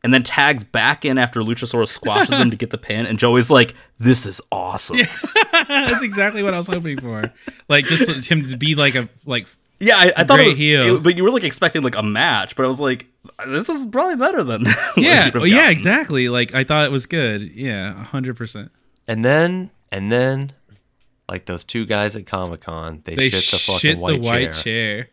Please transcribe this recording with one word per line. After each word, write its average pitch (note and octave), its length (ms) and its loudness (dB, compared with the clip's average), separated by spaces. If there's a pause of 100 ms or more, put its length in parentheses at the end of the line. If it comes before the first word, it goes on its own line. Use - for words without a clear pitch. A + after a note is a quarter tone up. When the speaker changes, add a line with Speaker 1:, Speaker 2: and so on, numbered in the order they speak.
Speaker 1:
and B2 100 2
then B2+ 80 2
tags C#3 400 0
back A#2+ 420 -2
in C3+ 140 0
after B2 220 0
Luchasaurus A#2 480 -2
squashes A2 500 0
him D3+ 120 2
Speaker 2:
<laughs> - 20 -6
Speaker 1:
to G#2+ 40 -8
get - 140 -6
the - 80 -6
pin, A2 280 -6
and A2 120 -4
Joey's A#2+ 320 4
like, B2+ 240 6 (240)
"This B2 260 4
is G2 160 -6 (120)
awesome." F#2 440 -6
Speaker 2:
Yeah. A#3+ 100 2 (460)
<laughs> - 0 - (160)
That's C4+ 360 0
exactly G3+ 400 -2
what G3 100 0
I - 20 -4
was F3 120 -6
hoping E3 320 -6
for. A#2 320 -8 (360)
Like, C#3+ 180 4
just D#3+ 440 0
him D#3 180 0
to C3 80 -8
be, D3 200 -2
like, C#3 180 2
a, B2 140 -2 (180)
like, A#2+ 220 -6 (320)
Speaker 1:
Yeah, G#3+ 160 6
I, F3+ 200 6
I E3 60 2
Speaker 2:
a - 20 4
Speaker 1:
thought F#3 140 6
it D#3 60 6
Speaker 2:
great - 20 6
Speaker 1:
was, D3 100 4
Speaker 2:
heel. C#3+ 400 4
Speaker 1:
it, - 60 -4
but F3 140 4
you F3+ 80 0
were, G#3 60 6
like, B3 140 0
expecting, D#3+ 380 0
like, B2 140 -2
a G#2+ 60 -2
match, G#2+ 540 0
but C3+ 80 0
I B2+ 40 0
was C3 120 -4
like, C3 260 -2 (400)
This C#3 220 -4
is D4 180 -6
probably D4 300 -2
better C#4 280 0
than A2+ 200 -2
<laughs> - 0 -
what - 320 0
Speaker 2:
Yeah, B3 300 4
Speaker 1:
you B2 60 0
could've B2 100 0
Speaker 2:
well, F3 80 4
yeah, A3 120 6
Speaker 1:
gotten. C#4 100 4
Speaker 2:
exactly. D#3+ 560 0
Like, A#2+ 260 -2
I C3 100 0
thought D3+ 220 2
it C3+ 60 -2
was C3+ 140 -2
good. A#2 360 -2 (120)
Yeah, G#2 460 -8
a G#2 40 -12
hundred B2+ 320 -6
percent. A2 340 -12 (380)
Speaker 3:
And A2+ 160 -2
then, F3 460 2 (200)
and G2 220 -6
then, C3+ 400 -2 (760)
like, F#2 180 -12
those F2+ 180 -10
two A2+ 220 -6
guys G#2 300 -2
at G2+ 100 -14
Comic-Con, E2 760 -10
they E2 120 -10
Speaker 2:
They C3 140 0
Speaker 3:
shit F#2+ 200 0
the F#2+ 80 -2
fucking F#2 220 -2
Speaker 2:
shit D3+ 160 2
the E2+ 40 -10
Speaker 3:
white C3+ 220 0
Speaker 2:
white A#2+ 300 -2
Speaker 3:
chair. A2+ 520 -4
Speaker 2:
chair. - 80 -20